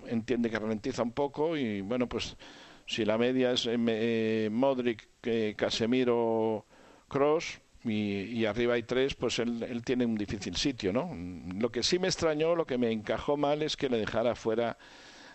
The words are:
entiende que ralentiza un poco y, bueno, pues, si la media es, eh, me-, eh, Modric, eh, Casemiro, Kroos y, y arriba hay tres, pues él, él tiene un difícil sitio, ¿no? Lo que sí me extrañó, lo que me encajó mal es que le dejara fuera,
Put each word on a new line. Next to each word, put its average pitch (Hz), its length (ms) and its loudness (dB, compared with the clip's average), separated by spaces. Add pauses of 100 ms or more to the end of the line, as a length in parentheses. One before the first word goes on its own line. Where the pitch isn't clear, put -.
entiende 117 420 0
que 110 100 -4
ralentiza 110 440 -2
un 117 80 -4
poco 147 460 -2
y, 107 240 -2
bueno, 120 260 -2
pues, - 300 -6 (480)
si - 180 -2
la 107 140 2
media 123 340 4
es, 123 140 0
eh, 120 120 0
me-, 117 200 2 (480)
eh, 107 60 0
Modric, 123 560 0 (160)
eh, 113 340 0
Casemiro, 113 1080 2 (420)
Kroos 151 520 2 (240)
y, 104 400 -2
y 113 220 -2
arriba 120 300 2
hay 120 80 0
tres, 131 320 0
pues 123 240 -2
él, 117 240 -2
él 117 200 -6
tiene 123 220 2
un 113 100 2
difícil 104 400 -4
sitio, 117 360 0
¿no? 147 240 -2 (440)
Lo 113 120 0
que 120 100 -4
sí 180 160 2
me 185 100 0
extrañó, 160 480 2
lo 160 100 0
que 135 120 -2
me 120 140 2
encajó 113 460 0
mal 147 260 2
es 147 140 -4
que 143 120 -2
le 120 80 0
dejara 113 380 0
fuera, 113 420 0 (580)